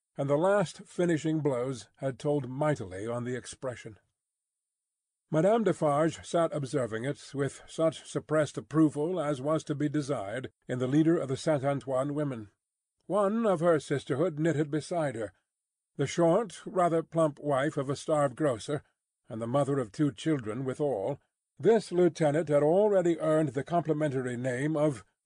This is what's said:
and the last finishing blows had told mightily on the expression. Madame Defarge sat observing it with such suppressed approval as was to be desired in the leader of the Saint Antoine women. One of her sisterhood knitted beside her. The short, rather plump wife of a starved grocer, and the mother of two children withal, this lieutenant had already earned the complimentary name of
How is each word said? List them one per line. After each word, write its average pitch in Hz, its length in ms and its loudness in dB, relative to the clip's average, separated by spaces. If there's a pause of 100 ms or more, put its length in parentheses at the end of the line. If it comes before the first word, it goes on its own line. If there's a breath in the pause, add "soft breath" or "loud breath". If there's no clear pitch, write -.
(160)
and 139 140 -2
the 143 80 4
last 190 480 0
finishing 160 540 0
blows 131 560 -2
had 135 240 -6
told 147 280 -2
mightily 120 600 -4
on 120 160 -4
the 123 120 -4
expression. 117 600 -10 (1300)
Madame 196 320 4
Defarge 156 600 0
sat 165 300 0
observing 123 520 -4
it - 280 -8
with 139 340 -4
such - 400 -2
suppressed - 480 -2
approval 151 640 0
as 143 220 -2
was 151 220 0
to 156 100 -4
be 143 160 -2
desired 131 600 -4 (160)
in 127 100 -4
the 127 100 0
leader 156 300 4
of 135 100 -2
the 131 80 -2
Saint 139 300 0
Antoine 139 480 -2
women. 135 360 -4 (580)
One 208 380 0
of 185 140 2
her 165 200 4
sisterhood 147 600 -2
knitted 151 320 0
beside 151 440 -2
her. 107 160 -6 (640)
The 139 100 0
short, 175 580 2
rather 170 380 2
plump 160 360 0
wife 143 380 0
of 135 100 -2
a 139 80 -2
starved 143 400 0
grocer, 147 480 -2 (460)
and 113 100 -8
the 117 80 -4
mother 139 320 2
of 113 120 -4
two 147 200 0
children 131 540 -4
withal, 131 540 -2 (400)
this 202 320 4
lieutenant 160 580 2
had 143 140 4
already 180 560 4
earned 156 300 2
the 131 140 -4
complimentary 151 720 -2
name 131 380 -2
of 147 300 0 (200)